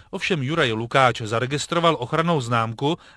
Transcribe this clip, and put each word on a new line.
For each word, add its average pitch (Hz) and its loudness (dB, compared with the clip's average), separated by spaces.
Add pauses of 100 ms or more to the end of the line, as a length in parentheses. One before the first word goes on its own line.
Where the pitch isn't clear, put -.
ovšem 185 -2
Juraj 139 0
Lukáč 120 2
zaregistroval 135 0
ochrannou 160 0
známku 117 -2 (200)